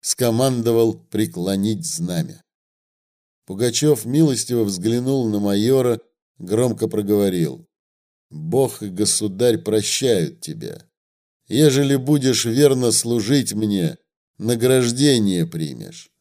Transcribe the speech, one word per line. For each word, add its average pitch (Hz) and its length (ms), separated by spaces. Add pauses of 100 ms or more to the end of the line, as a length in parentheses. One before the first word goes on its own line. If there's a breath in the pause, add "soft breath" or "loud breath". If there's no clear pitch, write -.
скомандовал 117 920
преклонить 98 880
знамя. 82 600 (1040)
Пугачёв 117 580
милостиво 123 580
взглянул 113 640
на 104 120
майора, 113 600 (380)
громко 110 500
проговорил: 98 800 (600)
"Бог 107 540
и 104 60
государь 101 680
прощают 104 840
тебя. - 440 (640)
Ежели 139 480
будешь 131 500
верно 127 460
служить 117 600
мне, 101 440 (400)
награждение 120 1120
примешь. 71 720